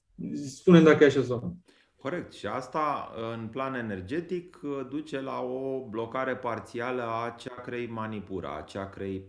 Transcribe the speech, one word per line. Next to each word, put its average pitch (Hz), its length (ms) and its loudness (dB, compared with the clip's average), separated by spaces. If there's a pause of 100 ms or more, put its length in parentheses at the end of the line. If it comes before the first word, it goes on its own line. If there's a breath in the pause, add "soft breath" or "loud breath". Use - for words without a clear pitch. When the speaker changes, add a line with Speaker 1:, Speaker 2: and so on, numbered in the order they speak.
(460)
Speaker 1:
spune-mi 165 380 10
dacă 151 200 10
e - 20 12
așa 135 160 6
sau 117 180 -2
nu. - 180 -8 (380)
Speaker 2:
Corect. 151 360 -8
Și - 140 -12
asta, 135 680 -4 (200)
în 113 160 -8
plan 131 260 -4
energetic, 127 880 -6 (280)
duce 147 320 -8
la 127 200 -6
o 127 480 -6
blocare 117 480 -4
parțială 120 680 -4
a 117 360 -4
ceacrei 123 480 -8
manipura, 98 680 -6
a 78 40 -8
ceacrei, 98 680 -8